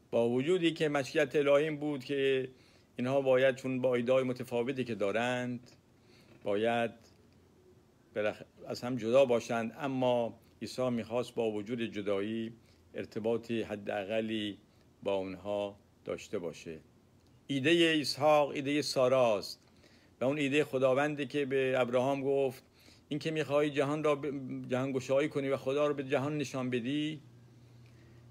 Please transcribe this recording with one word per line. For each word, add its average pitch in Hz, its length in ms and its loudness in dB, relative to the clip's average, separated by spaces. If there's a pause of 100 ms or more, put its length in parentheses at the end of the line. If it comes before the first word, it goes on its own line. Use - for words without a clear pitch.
(100)
با 117 180 2
وجودی 165 440 2
که 160 160 0
مشیت 147 480 0
الهی 143 280 6
این 156 120 -2
بود 143 280 -6
که 135 440 0 (480)
اینها 131 240 0
باید، 131 360 6
چون 131 240 -4
با 127 140 2
ایده‌های 127 300 2
متفاوتی 123 600 -2
که 113 100 -4
دارند، 120 760 -2 (760)
باید 113 460 0 (1200)
بالاخ-، 107 280 -2 (240)
از 117 140 -8
هم 127 160 -4
جدا 117 280 6
باشند، 117 540 0
اما 127 600 0 (240)
عیسی 127 280 -2
می‌خواست 117 440 -4
با 113 160 0
وجود 107 320 -4
جدایی 107 680 -4 (420)
ارتباطی 113 680 -4
حداقلی 104 960 -4 (440)
با 98 120 0
اونها 101 640 -4 (280)
داشته 98 340 -6
باشه. 82 400 -10 (680)
ایده 160 540 2
اسحاق 147 480 4
ایده 143 340 -2
ساراست 127 760 2 (600)
و 117 40 0
اون 143 140 2
ایده 143 260 2
خداونده 139 640 2
که 143 180 -2
به 131 340 0
ابراهام 127 440 2
گفت: 135 400 0 (460)
"این 147 100 -4
که 160 120 -4
می‌خوای 147 400 2
جهان 143 340 0
را 151 100 4
ب-، 135 540 -6
جهان 127 240 0
گشایی 135 360 0
کنی 139 200 -4
و 135 80 0
خدا 139 300 0
رو 147 80 0
به 139 100 -4
جهان 143 340 0
نشان 131 320 -4
بدی، 147 500 -4 (1120)